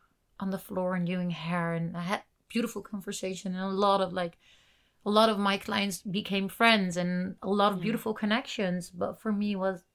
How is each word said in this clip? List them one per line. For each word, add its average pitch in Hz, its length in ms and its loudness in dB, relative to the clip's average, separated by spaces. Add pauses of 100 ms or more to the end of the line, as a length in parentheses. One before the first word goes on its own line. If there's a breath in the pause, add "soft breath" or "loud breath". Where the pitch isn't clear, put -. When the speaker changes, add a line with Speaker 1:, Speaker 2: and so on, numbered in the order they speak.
(380)
Speaker 1:
on 190 120 -4
the 190 80 -2
floor 185 360 -4
and 180 100 0
doing 180 260 0
hair. 170 420 -2
And 165 240 -4
I 175 60 -6
had 196 200 -4 (260)
beautiful 226 320 -2
conversation, 190 760 -6
and 185 80 -4
a 190 40 -2
lot 196 320 4
of, 180 120 0
like, 180 260 -4 (680 soft breath)
a 202 60 0
lot 214 180 8
of 208 100 2
my 202 180 2
clients 202 460 -2
became 196 460 -2
friends 202 480 4
and 180 440 -2
a - 80 -6
lot 202 220 4
of 190 80 -2
Speaker 2:
Yeah. 180 60 -6
Speaker 1:
beautiful 220 280 0
connections. 208 760 -2
But 180 300 -6
for 220 100 -2
me 208 240 0
was, 190 300 -2 (100)